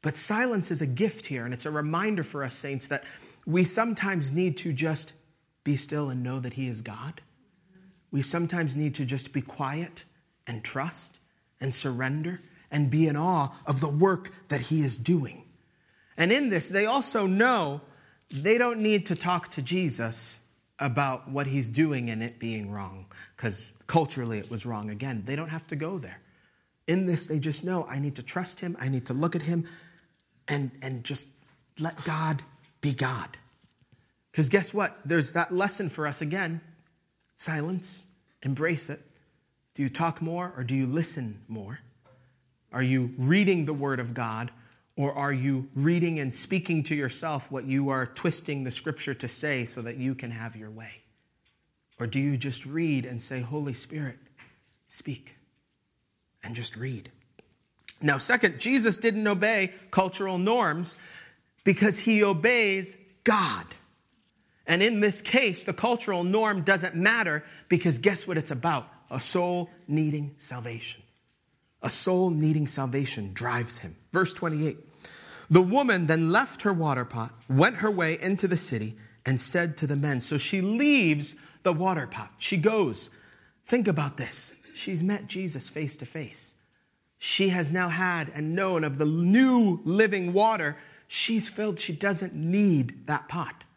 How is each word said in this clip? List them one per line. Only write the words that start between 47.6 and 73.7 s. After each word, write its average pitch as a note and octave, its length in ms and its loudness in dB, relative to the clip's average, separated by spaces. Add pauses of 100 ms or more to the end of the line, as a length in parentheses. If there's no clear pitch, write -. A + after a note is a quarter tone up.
you C3+ 240 0
are C3 160 0
twisting C#3+ 600 -2
the B2+ 40 -4
scripture D3 460 -6
to C3 120 -8
say C3 380 -2
so A#2+ 160 -10
that A#2+ 160 -10
you C3 160 -2
can B2+ 160 -10
have A2+ 260 -10
your G#2+ 140 -14
way? A2 220 -18 (1080)
Or A#2+ 60 -4
do A#2+ 140 -2
you C#3 180 2
just C3+ 300 -6
read D3 380 0
and B2 140 -10
say, C3 220 -4
"Holy C#3 320 -6
Spirit, D3 460 -8 (680)
speak," - 500 -10 (1040)
and A2+ 120 -10
just A#2 200 -6
read? A#2+ 360 -8 (880)
Now, C#3+ 200 4
second, G3+ 400 4
Jesus A#3 400 4
didn't G#3+ 260 2
obey G3+ 480 2 (160)
cultural F#3+ 480 0
norms F3+ 600 2 (680)
because G3+ 340 4
he G#3+ 260 4
obeys G3 720 2 (280)
God. F#3 420 2 (1040)
And E3+ 160 4
in A3 160 2
this G3+ 240 2
case, A#3 400 2
the F#3+ 100 -4
cultural A3 500 0
norm G3+ 380 2
doesn't F#3 320 2
matter F3+ 500 2 (260)
because E3+ 280 4
guess F#3 300 2
what F3 100 -2
it's D3+ 140 -4
about? C3+ 360 -2 (220)
A B2+ 100 -6
soul F3 520 0 (160)
needing D3 500 -2
salvation. A#2 640 -10 (800)
A - 80 -4
soul F#3 400 6
needing D3+ 380 2
salvation B2 640 0
drives A#2 460 -2